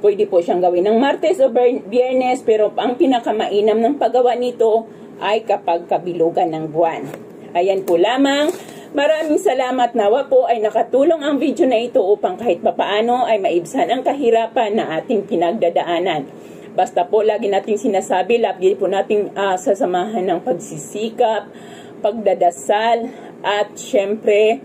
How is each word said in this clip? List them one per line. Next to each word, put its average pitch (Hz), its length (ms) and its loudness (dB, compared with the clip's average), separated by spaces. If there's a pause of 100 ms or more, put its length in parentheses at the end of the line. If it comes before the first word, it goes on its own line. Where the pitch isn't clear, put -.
Pwede 202 260 2
po 175 160 2
siyang 180 160 0
gawin 175 240 2
ng 226 160 4
Martes 285 400 2
o 269 80 4
Bier-, 247 400 2
Biyernes, 254 560 0
pero 214 320 4
ang 247 220 -2
pinakamainam 220 840 2
ng 254 160 2
paggawa 240 400 2
nito 233 480 0 (320)
ay 208 240 -2
kapag 180 480 -2
kabilugan 170 640 0
ng 160 160 -6
buwan. 160 320 0 (560)
Ayan 190 240 2
po 175 160 0
lamang. 277 560 2 (380)
Maraming 311 480 2
salamat. 254 560 0
Nawa 226 320 2
po 262 240 -2
ay 233 80 0
nakatulong 269 640 2
ang 285 160 0
video 262 240 0
na 254 160 2
ito 240 240 0
upang 196 320 0
kahit 240 240 -2
papaano 226 640 0
ay 220 160 0
maibsan 175 480 0
ang 240 160 -2
kahirapan 233 720 0
na 160 240 -2
ating 220 240 -2
pinagdadaanan. 170 1040 0 (480)
Basta 185 320 0
po, 214 160 2
lagi 214 240 0
nating 202 320 -2
sinasabi, 208 640 0
lagi 190 320 2
po 190 160 -2
nating, 202 480 -2
ah, 196 160 0
sasamahan 185 720 -2
ng 180 160 -2
pagsisikap, 220 1040 -4 (560)
pagdadasal, 214 1040 0 (320)
at 208 400 -2
syempre 214 840 2